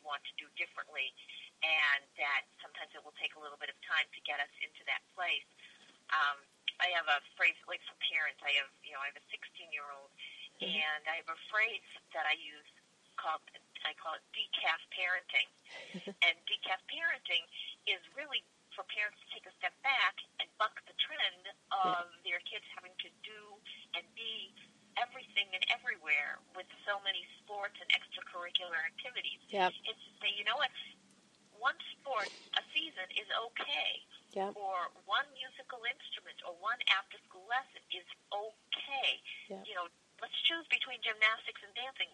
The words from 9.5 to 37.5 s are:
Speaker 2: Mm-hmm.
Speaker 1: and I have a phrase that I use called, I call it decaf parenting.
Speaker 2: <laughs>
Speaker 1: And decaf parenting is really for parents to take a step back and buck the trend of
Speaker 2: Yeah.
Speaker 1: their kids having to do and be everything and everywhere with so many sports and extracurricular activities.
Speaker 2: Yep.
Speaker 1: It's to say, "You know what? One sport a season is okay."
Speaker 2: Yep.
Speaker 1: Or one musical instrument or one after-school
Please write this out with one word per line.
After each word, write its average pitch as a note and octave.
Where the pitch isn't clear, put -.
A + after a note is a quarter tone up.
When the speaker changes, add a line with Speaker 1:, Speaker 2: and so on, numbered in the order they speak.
Speaker 2:
Mm-hmm. F#3+
Speaker 1:
and D3+
I E3
have -
a -
phrase G#3+
that D#3+
I D3+
use D3+
called, D#3+
I -
call D#3+
it -
decaf -
parenting. F3+
Speaker 2:
<laughs> F#3+
Speaker 1:
And E3
decaf F#3+
parenting D4+
is F#3+
really B3+
for -
parents G#3
to -
take -
a -
step F3+
back A3
and -
buck -
the -
trend F#3
of F3+
Speaker 2:
Yeah. -
Speaker 1:
their -
kids G#3
having F3+
to F3
do G#3+
and -
be A3
everything -
and F#3
everywhere D3
with F#3
so G3
many G3
sports G3+
and -
extracurricular F3
activities. -
Speaker 2:
Yep. F#3
Speaker 1:
It's A3
to -
say, -
"You -
know A3+
what? -
One C#4+
sport G#3
a -
season D4+
is G#3
okay." -
Speaker 2:
Yep. G3
Speaker 1:
Or F#3+
one A#3
musical C4
instrument -
or F3+
one G#3+
after-school F#3+